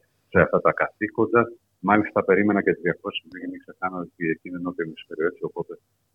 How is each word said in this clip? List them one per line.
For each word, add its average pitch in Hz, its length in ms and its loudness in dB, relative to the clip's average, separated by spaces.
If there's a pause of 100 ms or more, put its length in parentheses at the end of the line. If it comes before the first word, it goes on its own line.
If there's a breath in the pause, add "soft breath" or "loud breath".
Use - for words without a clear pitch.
(320)
σε 95 140 4
αυτά 90 200 0
τα 82 60 6 (100)
καθήκοντα. 110 600 0 (380)
Μάλιστα, 104 440 2
περίμενα 98 400 4
και 90 100 2
τις - 80 -4
διακοπές, 87 340 -4 (360)
μην - 120 -14
ξεχνάμε 92 420 -10
ότι - 180 -12 (100)
εκεί - 160 -10
είναι 87 160 -10
νότιο 85 200 -6
ημισφαίριο, 80 460 -8
έτσι, - 180 -12
οπότε - 240 -10 (420)